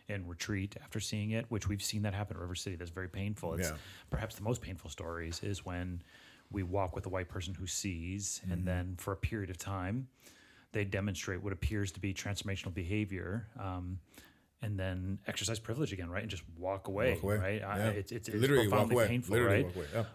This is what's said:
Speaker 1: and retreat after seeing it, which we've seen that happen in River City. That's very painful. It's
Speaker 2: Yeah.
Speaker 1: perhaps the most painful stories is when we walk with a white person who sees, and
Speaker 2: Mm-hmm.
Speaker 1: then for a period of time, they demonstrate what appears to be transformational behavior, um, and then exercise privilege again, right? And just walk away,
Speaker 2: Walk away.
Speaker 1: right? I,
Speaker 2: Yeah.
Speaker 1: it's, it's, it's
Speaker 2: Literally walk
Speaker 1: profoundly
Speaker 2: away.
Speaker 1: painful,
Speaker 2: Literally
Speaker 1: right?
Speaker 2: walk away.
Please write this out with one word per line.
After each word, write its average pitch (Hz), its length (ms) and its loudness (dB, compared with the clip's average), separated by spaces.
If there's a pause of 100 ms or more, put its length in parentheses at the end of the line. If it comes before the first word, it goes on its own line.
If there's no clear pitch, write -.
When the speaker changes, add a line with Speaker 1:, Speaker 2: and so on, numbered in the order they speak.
(100)
Speaker 1:
and 98 180 -4
retreat 95 540 -2
after - 180 -6
seeing 104 300 0
it, 113 180 0
which 107 200 0
we've 101 140 0
seen 107 200 0
that 104 100 2
happen 98 240 -2
in 87 60 -6
River 90 120 -4
City. 92 220 -4
That's 85 140 -6
very 90 180 -4
painful. 98 460 -2
It's 85 160 2
Speaker 2:
Yeah. 76 80 -4 (320)
Speaker 1:
perhaps - 260 -2
the - 60 -10
most 120 180 0
painful - 300 -8
stories 85 520 -4
is 101 220 -2
when 90 380 -4 (480)
we 101 120 0
walk 92 320 0
with 101 120 -4
a - 20 -4
white 92 220 -2
person 95 240 -4
who 92 120 -6
sees, 92 760 -2
and 92 140 -2
Speaker 2:
Mm-hmm. 87 100 0
Speaker 1:
then 90 300 0
for 98 180 -2
a - 20 -8
period 101 320 -2
of 95 80 -6
time, 98 520 -2 (640)
they 104 120 2
demonstrate 98 580 0
what 95 120 0
appears 101 380 2
to - 80 -10
be 95 120 0
transformational 98 640 -2
behavior, 98 720 0 (100)
um, 90 420 -4 (640)
and 104 160 0
then 95 480 0
exercise 110 320 0
privilege 120 340 -2
again, 90 160 -4
right? 92 140 -2
And 110 80 -4
just 90 140 -8 (120)
walk 92 320 -2
away, 107 260 4
Speaker 2:
Walk - 100 -2
away. 101 120 4
Speaker 1:
right? 101 280 0
I, 101 140 0
Speaker 2:
Yeah. 107 120 4
Speaker 1:
it's, 101 220 -2
it's, 110 160 -6
it's 104 120 2
Speaker 2:
Literally 127 280 8
walk - 20 4
Speaker 1:
profoundly 104 260 6
Speaker 2:
away. 117 120 8
Speaker 1:
painful, 120 240 2
Speaker 2:
Literally 110 240 8
Speaker 1:
right? 131 100 6
Speaker 2:
walk 90 100 -4
away. 92 380 0